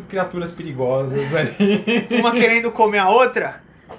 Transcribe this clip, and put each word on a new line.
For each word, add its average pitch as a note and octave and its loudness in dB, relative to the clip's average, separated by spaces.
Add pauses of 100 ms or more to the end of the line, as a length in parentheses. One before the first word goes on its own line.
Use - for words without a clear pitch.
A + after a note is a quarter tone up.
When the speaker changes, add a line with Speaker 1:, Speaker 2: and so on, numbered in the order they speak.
Speaker 1:
criaturas F3+ -6
perigosas C3+ -4
<laughs> - 0
ali. G3+ 0 (120)
Speaker 2:
Uma A#3 2
querendo A#3 2
comer G#3+ 2
a F#3 2
outra? A#3+ 2 (380)